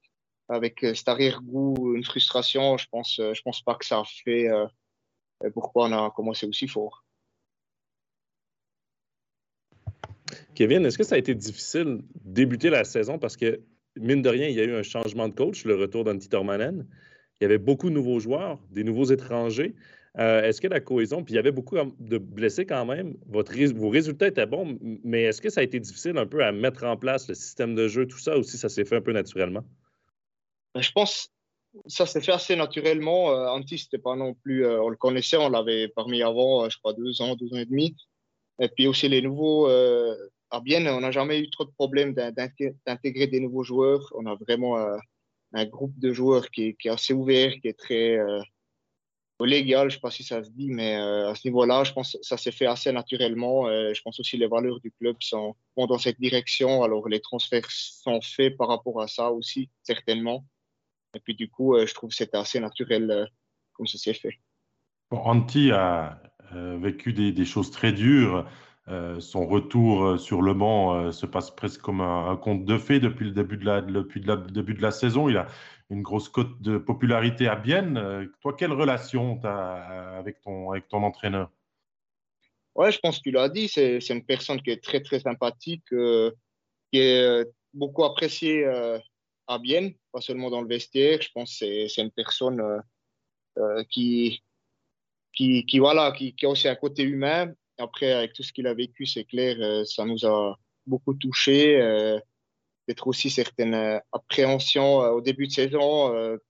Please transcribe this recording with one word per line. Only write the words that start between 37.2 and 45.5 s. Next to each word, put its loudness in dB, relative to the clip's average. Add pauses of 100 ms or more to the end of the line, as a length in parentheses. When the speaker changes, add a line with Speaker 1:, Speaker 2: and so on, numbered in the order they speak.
Speaker 1:
ans, -2
deux -10
ans -4
et -4
demi. -2 (640)
Et 0
puis 2
aussi 2
les 4
nouveaux, 2
euh, 4 (340)
à -6
Bienne, 2
on 0
n'a -2
jamais 0
eu -4
trop -6
de -20
problèmes 0
d'in-, -4
d'inté-, -6
d'intégrer -2
des 0
nouveaux -4
joueurs. 2
On -8
a -4
vraiment, -2
euh, -2 (560)